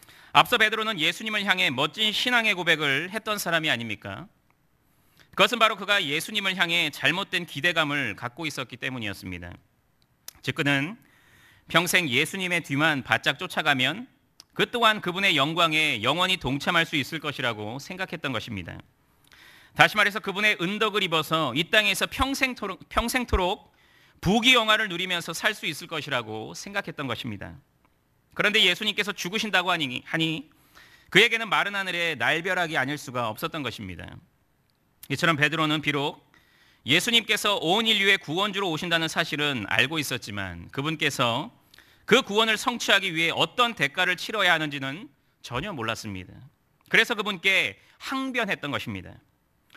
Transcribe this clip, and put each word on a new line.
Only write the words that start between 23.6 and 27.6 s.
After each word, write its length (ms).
부귀영화를 680
누리면서 440
살 220
수 120
있을 200
것이라고 680
생각했던 520
것입니다. 480